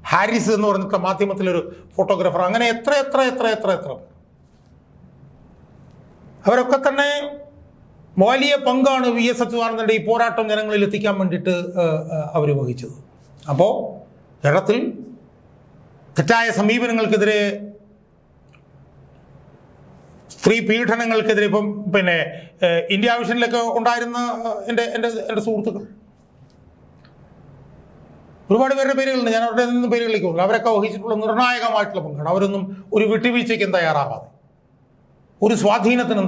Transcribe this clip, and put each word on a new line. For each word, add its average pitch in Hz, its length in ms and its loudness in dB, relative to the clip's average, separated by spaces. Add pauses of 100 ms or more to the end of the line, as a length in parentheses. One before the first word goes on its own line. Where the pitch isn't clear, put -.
(100)
ഹാരിസ് 202 440 2
എന്ന് 208 140 0
പറഞ്ഞിട്ടുള്ള 190 400 -2
മാധ്യമത്തിലൊരു 190 520 -2 (360)
ഫോട്ടോഗ്രാഫർ, 185 520 0
അങ്ങനെ 233 260 2
എത്ര, 277 180 -2 (100)
എത്ര, 269 160 -2 (140)
എത്ര, 240 140 -2 (100)
എത്ര, 214 120 -4 (100)
എത്ര 147 180 -10
പേർ. - 120 -20 (2500)
അവരൊക്കെ 254 400 2
തന്നെ 285 240 2 (1120)
വലിയ 269 320 4 (100)
പങ്കാണ് 262 420 2 (100)
വി 233 160 2
എസ് 240 120 -2
അച്യുതാനന്ദൻ്റെ 226 540 0
ഈ - 100 0
പോരാട്ടം 233 420 2
ജനങ്ങളിൽ 214 360 0
എത്തിക്കാൻ 202 340 -2
വേണ്ടിയിട്ട്, 180 340 0 (280)
ഏഹ്, 160 180 2 (140)
ഏഹ്, 151 120 -4 (120)
അവർ 151 100 2 (120)
വഹിച്ചത്. 123 360 -8 (560)
അപ്പോ 165 160 6 (760)
കേരളത്തിൽ 185 360 2 (1400)
തെറ്റായ 226 300 2 (100)
സമീപനങ്ങൾക്കെതിരെ, 214 800 0 (3000)
സ്ത്രീ 214 220 2 (120)
പീഡനങ്ങൾക്കെതിരെ, 220 840 0
ഇപ്പം 208 160 0 (280)
പിന്നെ, 180 240 2 (480)
ഏഹ്, 170 160 2 (120)
ഇന്ത്യ 233 280 2
വിഷനിലൊക്കെ 240 400 0 (160)
ഉണ്ടായിരുന്ന, 240 400 -2 (280)
ഏഹ്, 208 120 -6 (120)
എൻ്റെ, 233 140 0 (120)
എൻ്റെ, 233 120 2 (220)
എൻ്റെ 220 180 -2
സുഹൃത്തുക്കൾ, 214 360 -4 (2750)
ഒരുപാട് 262 280 4
പേരുടെ 269 200 2
പേരുകളുണ്ട്, 262 360 0
ഞാൻ 226 120 0
അവരുടെ 233 260 2
ഒന്നും 240 200 0
പേരുകളിലേക്ക് 226 340 0
പോകുന്നില്ല. 170 220 0
അവരൊക്കെ 226 280 2
വഹിച്ചിട്ടുള്ള 208 460 -2
നിർണായകമായിട്ടുള്ള 226 840 0
പങ്കാണ്. 147 260 -6
അവരൊന്നും 196 300 0 (340)
ഒരു 214 160 4
വിട്ടുവീഴ്ചയ്ക്കും 233 640 0
തയ്യാറാവാതെ, 143 520 0 (1160)
ഒരു 220 180 4
സ്വാധീനത്തിനും 214 640 2